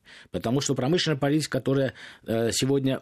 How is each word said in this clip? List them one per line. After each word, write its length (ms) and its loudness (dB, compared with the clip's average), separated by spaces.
Потому 300 -2
что 140 -2
промышленная 420 0
политика, 420 0
которая, 340 0
э, 260 0
сегодня 500 0